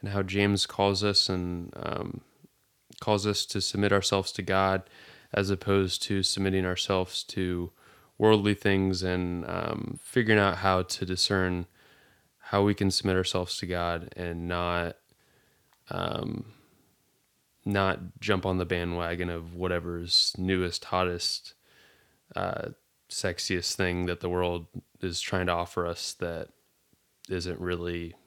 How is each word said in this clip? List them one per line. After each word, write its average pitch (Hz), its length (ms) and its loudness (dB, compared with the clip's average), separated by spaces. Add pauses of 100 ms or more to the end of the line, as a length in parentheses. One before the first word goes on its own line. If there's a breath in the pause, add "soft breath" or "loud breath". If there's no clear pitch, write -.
and 101 100 -6
how 98 120 0
James 98 440 4
calls 101 380 2
us 101 240 2
and, 90 480 -2
um, - 460 -6 (760)
calls 104 280 2
us 101 200 0
to - 140 -4
submit 101 320 2
ourselves 98 400 2
to - 100 -6
God 95 400 2 (500 loud breath)
as 98 180 2
opposed 98 540 2
to 98 180 0
submitting 95 420 2
ourselves 92 580 0
to 87 480 -4 (460 soft breath)
worldly 104 380 6
things 95 480 2
and, 90 460 -2
um, 85 540 -6
figuring 110 380 4
out 95 160 4
how 92 260 4
to - 220 -4
discern 90 640 2 (720 soft breath)
how 101 260 2
we 101 100 4
can 98 160 0
submit 92 260 0
ourselves 92 420 -2
to - 80 -8
God 87 500 -4
and 85 320 -6
not, 87 480 -2 (960 soft breath)
um, - 560 -4 (1160 soft breath)
not 95 540 0
jump 95 280 0
on 92 120 0
the 90 60 0
bandwagon 87 640 -2
of 85 260 -8
whatever's 87 840 0
newest, 92 480 0
hottest, 90 680 -2 (800 soft breath)
uh, - 360 -4 (400)
sexiest - 640 -2
thing 90 320 0
that 87 140 -4
the 90 80 -4
world 87 380 0 (340)
is 87 200 -4
trying 92 260 0
to 90 60 2
offer 87 340 -2
us - 280 -6
that 85 340 -6 (800)
isn't 90 320 -4
really 87 560 -4 (100)